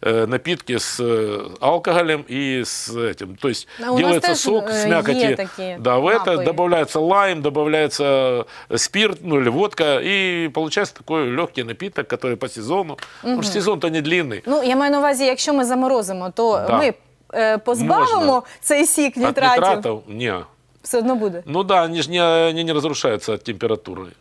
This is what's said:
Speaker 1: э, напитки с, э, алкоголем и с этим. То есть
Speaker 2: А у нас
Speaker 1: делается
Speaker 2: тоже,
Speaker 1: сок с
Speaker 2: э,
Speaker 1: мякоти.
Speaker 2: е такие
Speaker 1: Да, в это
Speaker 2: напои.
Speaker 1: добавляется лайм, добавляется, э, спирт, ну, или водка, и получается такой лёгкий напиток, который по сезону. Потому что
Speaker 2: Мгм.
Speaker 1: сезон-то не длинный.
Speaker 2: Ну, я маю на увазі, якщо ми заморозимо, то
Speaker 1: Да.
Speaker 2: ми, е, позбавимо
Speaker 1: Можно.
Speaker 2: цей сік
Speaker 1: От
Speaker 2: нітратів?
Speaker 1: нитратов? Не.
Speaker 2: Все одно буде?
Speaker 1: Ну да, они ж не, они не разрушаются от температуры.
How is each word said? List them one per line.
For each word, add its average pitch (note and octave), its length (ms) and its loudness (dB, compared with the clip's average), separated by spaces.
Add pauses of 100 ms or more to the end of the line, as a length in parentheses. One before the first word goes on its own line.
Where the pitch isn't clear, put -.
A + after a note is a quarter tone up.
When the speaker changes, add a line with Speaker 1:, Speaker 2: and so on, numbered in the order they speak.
Speaker 1:
э, A2+ 240 2
напитки B2+ 520 -4
с, - 240 -6
э, A2 380 -2 (200)
алкоголем D#3+ 680 0
и C3 340 -4
с - 320 -8
этим. G2+ 440 -6
То C#3+ 80 -2
есть - 200 -6 (120)
Speaker 2:
А A#3+ 100 -6
у B3+ 40 0
нас B3+ 60 4
Speaker 1:
делается F4 280 2
Speaker 2:
тоже, E4 120 0
Speaker 1:
сок G#3+ 300 0
с G#3+ 160 0
Speaker 2:
э, - 20 0
Speaker 1:
мякоти. A3+ 440 2
Speaker 2:
е - 40 0
такие F#3 420 -8
Speaker 1:
Да, B2 200 2
в C#3 80 2
это G3 240 2
Speaker 2:
напои. F3+ 140 0
Speaker 1:
добавляется E3 560 2
лайм, F#3 420 2
добавляется, D3+ 640 0 (680)
э, A#2 80 -2
спирт, G3 440 0
ну, D#3 180 0
или B2 100 2
водка, D3+ 540 0
и F3+ 500 -2
получается D#3+ 400 -2
такой D#3 360 -2
лёгкий C3 340 -4
напиток, A#2 440 -8
который A#2+ 280 -4
по C3 120 -8
сезону. D3+ 480 -6 (260)
Потому B3 200 -4
что G#3 100 -4
Speaker 2:
Мгм. G#3 80 -2
Speaker 1:
сезон-то F3+ 300 0
не D#3+ 100 -2
длинный. D3 460 -2
Speaker 2:
Ну, C#4 160 0
я B3+ 140 2
маю C#4+ 160 2
на C#4+ 60 2
увазі, C#4 280 0
якщо C4 280 0
ми C4+ 100 2
заморозимо, A#3 720 0
то G#3+ 340 2
Speaker 1:
Да. A2+ 100 4
Speaker 2:
ми, B3+ 140 2 (420)
е, A3 240 2
позбавимо F4+ 640 2
Speaker 1:
Можно. C4 220 4 (180)
Speaker 2:
цей D4 260 2
сік C#4+ 300 2
Speaker 1:
От A#3+ 60 -2
Speaker 2:
нітратів? B3+ 400 4
Speaker 1:
нитратов? F#3+ 460 0
Не. G#2 320 -4 (420)
Speaker 2:
Все - 160 -2
одно A#3+ 180 2
буде? F#3+ 300 -4
Speaker 1:
Ну D#3+ 180 0
да, F#3 200 4
они E3 180 -2
ж C#3 80 -4
не, F3 120 2 (280)
они E3 140 -4
не E3 80 -2
разрушаются C#3 600 0
от G#2 160 -6
температуры. G#2 580 -4 (140)